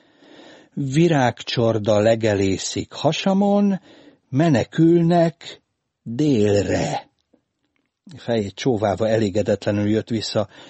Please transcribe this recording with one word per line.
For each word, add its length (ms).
Virágcsorda 1300
legelészik 920
hasamon, 840
menekülnek 1300
délre. 1080
Fejét 380
csóválva 520
elégedetlenül 800
jött 200
vissza. 380